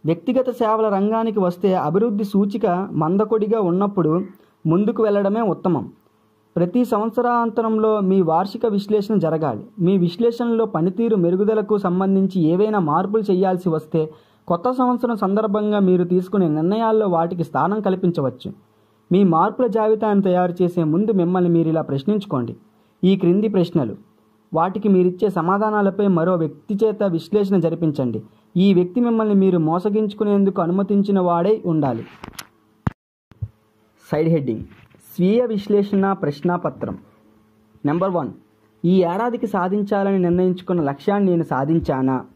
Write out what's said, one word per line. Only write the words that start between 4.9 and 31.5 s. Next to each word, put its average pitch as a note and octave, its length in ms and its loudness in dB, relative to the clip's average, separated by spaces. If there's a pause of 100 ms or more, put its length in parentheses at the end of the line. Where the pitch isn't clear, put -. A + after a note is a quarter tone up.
వెళ్ళడమే G3+ 380 0
ఉత్తమం. E3+ 500 -2 (640)
ప్రతి F3+ 300 0
సంవత్సరాంతరంలో A3+ 1120 0
మీ F#3+ 220 2
వార్షిక F3+ 440 0
విశ్లేషణ G#3 500 -2
జరగాలి. D#3 500 -2 (140)
మీ F#3 180 2
విశ్లేషణలో A3+ 680 0
పనితీరు G3+ 500 -2
మెరుగుదలకు G3+ 600 0
సంబంధించి F#3+ 640 0
ఏవైనా G3 380 2
మార్పులు G3 520 0
చేయాల్సి F#3 380 0
వస్తే D#3 400 -2 (380)
కొత్త F3 240 -2
సంవత్సరం B3 440 0
సందర్భంగా G#3 640 0
మీరు F3+ 240 4
తీసుకునే F3+ 440 0
నిర్ణయాల్లో G#3+ 600 0
వాటికి E3+ 360 -2
స్థానం E3+ 380 -2
కల్పించవచ్చు. F3 720 -2 (580)
మీ F#3+ 120 4
మార్పుల G3+ 440 2
జాబితాను G#3+ 540 0
తయారు F3+ 420 0
చేసే F3 200 0
ముందు F3+ 280 0
మిమ్మల్ని F3+ 380 2
మీరు E3 200 2
ఇలా D#3+ 120 0
ప్రశ్నించుకోండి. C3+ 760 -4 (480)
ఈ F#3+ 120 6
క్రింది F#3+ 320 2
ప్రశ్నలు, E3+ 480 0 (580)
వాటికి F#3+ 360 -2
మీరిచ్చే F3+ 400 2
సమాధానాలపై G3+ 800 0
మరో F3+ 280 2
వ్యక్తి E3+ 500 -2
చేత G#3 180 0
విశ్లేషణ G3 560 0
జరిపించండి. D#3 640 -2 (340)
ఈ F#3+ 160 4
వ్యక్తి F3+ 280 2
మిమ్మల్ని A3 340 0
మీరు F#3+ 220 4
మోసగించుకునేందుకు G3+ 1040 0
అనుమతించిన G3 580 0
వాడై F3 460 2